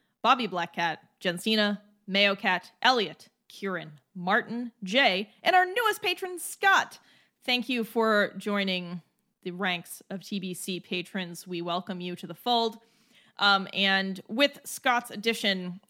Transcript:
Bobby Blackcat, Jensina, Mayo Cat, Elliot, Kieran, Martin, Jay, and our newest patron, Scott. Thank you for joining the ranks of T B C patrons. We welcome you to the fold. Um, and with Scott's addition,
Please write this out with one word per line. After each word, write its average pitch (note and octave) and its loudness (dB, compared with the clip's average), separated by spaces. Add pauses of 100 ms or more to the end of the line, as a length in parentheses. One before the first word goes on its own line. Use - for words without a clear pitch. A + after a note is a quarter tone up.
(220)
Bobby B3 4
Blackcat, E3+ -2 (220)
Jensina, G#3 0 (280)
Mayo G3 2
Cat, F#3 -2 (120)
Elliot, A3+ 2 (200)
Kieran, E3+ -8 (220)
Martin, A3 -2 (140)
Jay, G3+ 2 (120)
and F4+ 4
our F#4 6
newest G#4+ 0
patron, F4+ -4
Scott. - 0 (460)
Thank B3 0
you B3 0
for A3 2
joining F#3 -4 (400)
the F3+ -8
ranks F3+ -4
of F#3 -8
T G3+ -6
B F3+ -6
C F3+ -6
patrons. F3 -8
We F3+ -6
welcome F3+ -6
you F3+ -8
to - -14
the E3 -10
fold. A3+ 0 (600)
Um, G3 4
and F#3+ 2
with C#4 2
Scott's A#3+ -2
addition, G3 -2